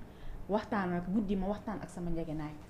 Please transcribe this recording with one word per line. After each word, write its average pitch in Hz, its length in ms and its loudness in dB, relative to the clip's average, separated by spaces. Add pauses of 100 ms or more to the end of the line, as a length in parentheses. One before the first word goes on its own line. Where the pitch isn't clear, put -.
(480)
"Waxtaan 196 460 2
ak 175 180 0
guddi 202 240 4
ma 190 120 2
waxtaan 202 340 -2
ak - 80 -8
sama 175 200 -2
njegenaay." 156 440 0 (160)